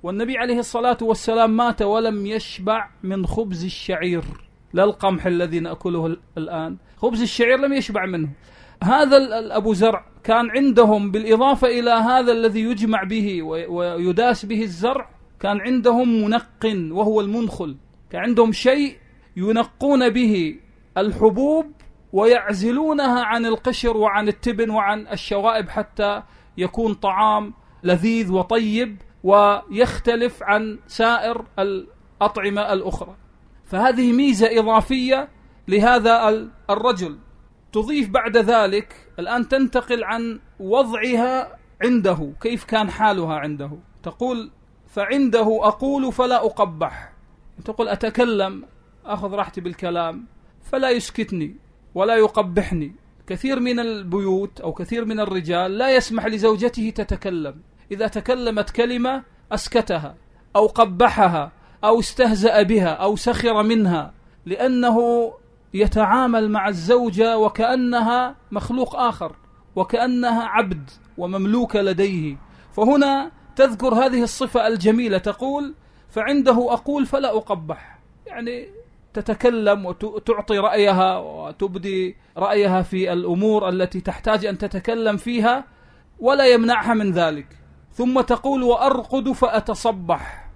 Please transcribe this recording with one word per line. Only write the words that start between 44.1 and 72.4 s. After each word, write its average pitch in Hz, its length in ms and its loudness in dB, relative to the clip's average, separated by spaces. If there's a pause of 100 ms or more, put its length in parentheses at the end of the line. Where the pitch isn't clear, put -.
"فعنده 220 760 2
أقول 262 500 0
فلا 247 240 0
أقبح". 175 760 -4 (520)
تقول: 226 240 -4
"أتكلم، 214 760 -2 (420)
أخذ 202 280 -6
راحتي 196 260 -6
بالكلام، 175 680 -6 (360)
فلا 269 280 -2
يسكتني 214 640 -4 (380)
ولا 214 220 2
يقبحني". 185 800 0 (320)
كثير 254 340 -4
من 240 200 0
البيوت 196 800 -4
أو 165 120 -6
كثير 226 320 -6
من 214 160 -4
الرجال 190 580 -2
لا 262 180 2
يسمح 220 300 0
لزوجته 220 640 0
تتكلم، 175 680 -6 (320)
إذا 208 140 -4
تكلمت 220 640 -4
كلمة 247 520 -2 (300)
أسكتها 190 640 -4 (420)
أو 208 100 4
قبحها 185 840 2 (320)
أو 226 160 4
استهزأ 214 600 2
بها 190 260 2
أو 196 280 -2
سخر 226 460 0
منها، 196 520 0 (320)
لأنه 240 840 0 (420)
يتعامل 214 760 2
مع 208 180 -2
الزوجة 220 720 2
وكأنها 240 960 0 (140)
مخلوق - 460 -4
آخر، - 400 -4 (400)
وكأنها 233 680 0
عبد 190 460 -2 (280)
ومملوكة 202 640 -2
لديه. 180 540 -2 (360)